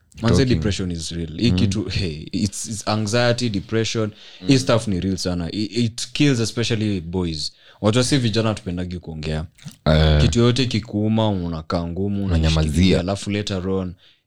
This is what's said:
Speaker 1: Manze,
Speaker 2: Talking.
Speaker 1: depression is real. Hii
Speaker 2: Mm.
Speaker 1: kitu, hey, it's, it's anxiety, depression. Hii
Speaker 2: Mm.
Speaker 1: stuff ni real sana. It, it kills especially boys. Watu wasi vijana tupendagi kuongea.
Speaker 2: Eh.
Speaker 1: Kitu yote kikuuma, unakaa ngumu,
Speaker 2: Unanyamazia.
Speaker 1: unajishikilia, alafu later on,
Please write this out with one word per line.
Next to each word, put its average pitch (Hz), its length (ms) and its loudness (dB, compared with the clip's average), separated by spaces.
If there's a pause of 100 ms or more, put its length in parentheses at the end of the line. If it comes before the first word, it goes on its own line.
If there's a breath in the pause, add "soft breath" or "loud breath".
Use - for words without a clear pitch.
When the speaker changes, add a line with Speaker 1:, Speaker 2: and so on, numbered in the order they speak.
(220)
Speaker 1:
Manze, 117 160 4
Speaker 2:
Talking. 127 180 4
Speaker 1:
depression 82 360 -2
is 82 200 -6
real. 82 260 -8
Hii 113 140 2
Speaker 2:
Mm. 87 60 2
Speaker 1:
kitu, 98 260 2
hey, 87 480 -6
it's, 95 360 -4
it's 107 200 -8
anxiety, 120 640 0
depression. 107 600 -2 (360 loud breath)
Hii 135 60 6
Speaker 2:
Mm. 131 60 6
Speaker 1:
stuff 120 280 0
ni 92 120 0
real 92 180 -2
sana. 87 340 -4
It, 107 260 -4
it 120 360 -2
kills 143 260 2
especially 107 640 -2
boys. 82 500 -4 (300 soft breath)
Watu 107 160 4
wasi 127 200 2
vijana 110 360 0
tupendagi 90 460 -6
kuongea. 78 460 -6 (400 loud breath)
Speaker 2:
Eh. 78 360 6
Speaker 1:
Kitu 117 180 4
yote 123 260 4
kikuuma, 110 640 0
unakaa 87 580 -4
ngumu, 98 380 -4
Speaker 2:
Unanyamazia. 80 360 2
Speaker 1:
unajishikilia, 80 380 4
alafu 98 320 -4
later 98 380 -4
on, 92 240 -2 (340 soft breath)